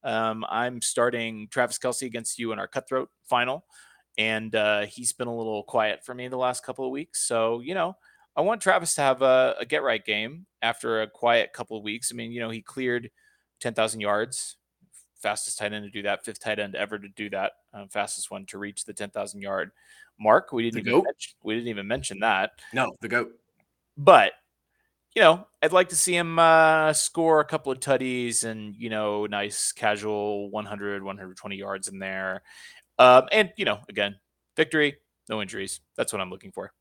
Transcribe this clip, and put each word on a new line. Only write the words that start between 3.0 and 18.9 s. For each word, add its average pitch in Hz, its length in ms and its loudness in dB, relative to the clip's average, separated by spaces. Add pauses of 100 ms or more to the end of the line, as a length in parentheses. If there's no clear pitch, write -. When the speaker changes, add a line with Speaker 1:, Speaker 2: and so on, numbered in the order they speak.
Speaker 1:
final, 127 360 -2 (520)
and, 110 380 -2
uh, 107 320 2
he's 120 260 -8
been 123 140 -8
a 117 80 -8
little 110 280 -4
quiet 107 400 0
for 127 120 -14
me 123 120 -10
the 127 100 -8
last 127 280 -2
couple 131 200 -8
of 127 60 -4
weeks. 143 300 -8
So, 117 380 0
you 139 160 -8
know, 185 200 -2 (400)
I 147 60 0
want 208 200 0
Travis 180 340 2
to 151 60 -2
have 131 200 2
a, 131 380 6
a 123 60 -6
get-right 127 380 0
game 113 440 -4 (160)
after 113 400 -2
a 107 40 -6
quiet 117 460 2
couple 113 240 -10
of 104 60 -12
weeks. 110 280 -6
I 120 40 -12
mean, 117 160 -10
you 120 80 -10
know, 113 100 -6
he 113 140 -10
cleared 120 480 -4 (480)
ten 117 160 -6
thousand 110 260 0
yards, 104 560 -4 (640)
fastest - 380 -6
tight 104 140 -4
end 104 120 -10
to 101 60 -16
do 104 100 -10
that, 101 240 -4
fifth 110 140 -14
tight 107 180 -4
end 101 180 -6
ever 104 220 -6
to 101 120 -14
do 104 200 -10
that, 98 220 -4 (240)
um, 101 140 -16
fastest - 420 -6
one 98 160 -12
to 101 100 -14
reach 101 280 -10
the 104 80 -14